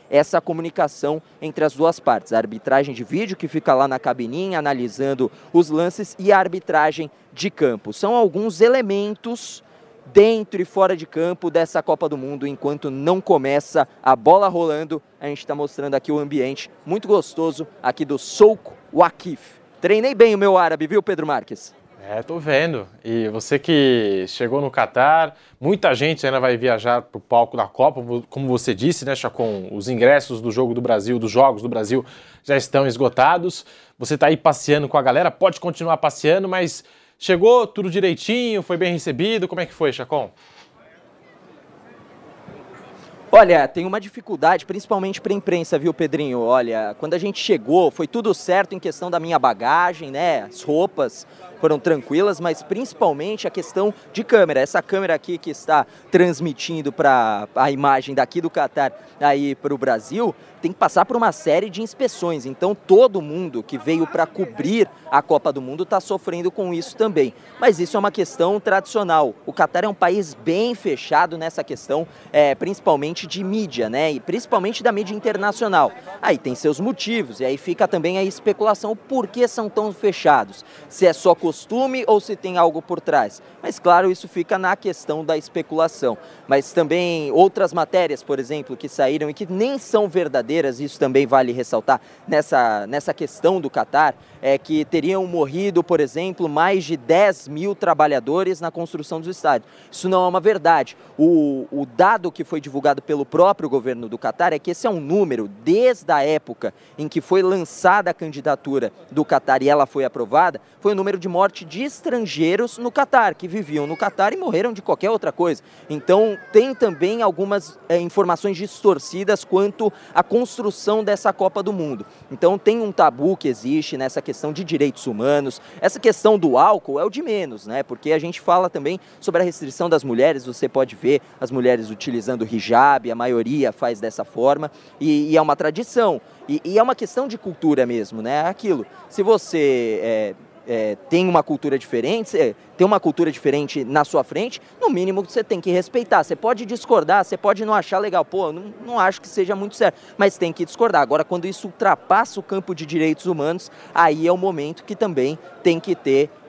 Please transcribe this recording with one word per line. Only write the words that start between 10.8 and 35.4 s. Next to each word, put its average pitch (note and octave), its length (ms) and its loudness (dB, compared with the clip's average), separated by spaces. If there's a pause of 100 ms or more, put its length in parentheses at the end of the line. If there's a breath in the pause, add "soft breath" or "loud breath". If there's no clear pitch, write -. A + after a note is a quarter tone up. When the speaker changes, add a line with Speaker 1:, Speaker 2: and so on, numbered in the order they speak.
Speaker 1:
de D#3+ 80 -12
campo E3+ 460 -4
dessa E3 320 -2
Copa D#3 260 -2
do D3 80 -6
Mundo, C#3 300 -8
enquanto C#3+ 420 -6
não D3+ 320 -2
começa C#3+ 640 0 (140 soft breath)
a C3 140 6
bola F3 320 6
rolando. D#3+ 540 -2 (180)
A C#3+ 80 -10
gente D3 180 -10
tá D3 80 -6
mostrando C#3+ 400 -6
aqui C3+ 180 -2
o D3 60 0
ambiente C#3+ 540 -4 (140)
muito G3 220 -4
gostoso D#3+ 600 0 (160)
aqui B2+ 200 -2
do C#3 140 -4
Souk - 540 4 (200)
Waqif. - 720 0 (180)
Treinei A3 360 0
bem A3 180 6
o G3+ 40 0
meu G3 200 4
árabe, D#3+ 300 0
viu, F#3+ 160 0
Pedro D#3 240 -4
Marques? A#2 460 -6 (300)
Speaker 2:
É, G#2 200 -8
tô E3 160 -10
vendo. D3 480 -2 (180)
E A2+ 240 -2
você A2 300 -2
que A#2+ 680 2
chegou B2 320 -4
no C#3 120 -4
Catar, D3 640 2 (240 soft breath)
muita E3+ 340 0
gente C#3+ 320 -2
ainda C3 140 0
vai B2+ 180 2
viajar A#2+ 460 0
pro - 180 -16
palco A#2 340 0
da G#2+ 120 -2
Copa, C3 340 0
vo-, A#2+ 260 -6
como C3+ 200 -8
você B2 260 0
disse, B2+ 320 -2
né, C3+ 100 -4
Chacon? G#2+ 560 -6
Os G2+ 160 -8
ingressos B2+ 540 4
do A#2 100 -4
jogo A#2 220 0
do A#2+ 80 -4
Brasil, A#2 380 0
dos A2+ 100 -2
jogos A#2 320 4
do A#2+ 80 -6
Brasil A#2 340 -2 (400 loud breath)
já C#3 140 0
estão C#3 300 0
esgotados. C#3 760 2 (360 soft breath)
Você C#3+ 180 -4
tá C#3+ 100 4
aí D#3 80 4
passeando D3 540 0
com D3+ 80 0
a C#3 40 4
galera, C3+ 280 2
pode F3+ 300 0